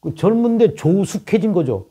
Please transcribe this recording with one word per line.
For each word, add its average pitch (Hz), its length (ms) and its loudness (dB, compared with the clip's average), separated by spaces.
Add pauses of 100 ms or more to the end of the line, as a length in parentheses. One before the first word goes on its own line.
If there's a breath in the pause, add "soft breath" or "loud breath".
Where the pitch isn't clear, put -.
그 165 140 -8
젊은데 233 600 2
조숙해진 196 760 -2
거죠. 123 380 -2